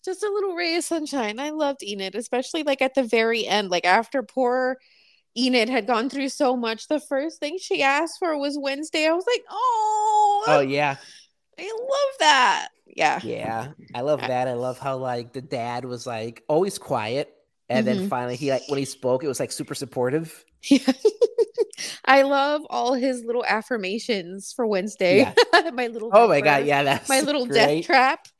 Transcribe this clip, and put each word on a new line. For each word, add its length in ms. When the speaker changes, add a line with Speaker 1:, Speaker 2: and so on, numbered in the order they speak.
Speaker 1:
Just 200
a 80
little 240
ray 220
of 80
sunshine. 540
I 120
loved 320
Enid, 320
especially, 480
like, 180
at 140
the 80
very 440
end, 240
like, 140
after 380
poor 560
Enid 320
had 180
gone 220
through 220
so 260
much, 300
the 140
first 400
thing 200
she 220
asked 380
for 180
was 200
Wednesday. 480
I 60
was 140
like, 240
"Oh, 960
Speaker 2:
Oh, 140
yeah. 360
Speaker 1:
I 60
love 420
that." 480
Yeah. 360
Speaker 2:
Yeah. 500
I 60
love 220
Speaker 1:
I 60
Speaker 2:
that. 200
I 60
love 240
how, 180
like, 380
the 80
dad 420
was, 220
like, 420
always 300
quiet. 560
And 180
then 120
Speaker 1:
Mm-hmm. 100
Speaker 2:
finally, 280
he, 140
like, 180
when 100
he 80
spoke, 380
it 40
was, 120
like, 120
super 220
supportive. 760
Speaker 1:
<laughs> 40
Yeah. 220
I 180
love 480
all 240
his 300
little 200
affirmations 1080
for 140
Wednesday. 520
Speaker 2:
Yeah. 180
Speaker 1:
<laughs> 20
My 140
little 260
Speaker 2:
Oh 140
my 140
God, 140
Speaker 1:
helper. 120
Speaker 2:
yeah, 160
that's 260
Speaker 1:
My 120
little 260
death 220
Speaker 2:
great. 160
Speaker 1:
trap. 420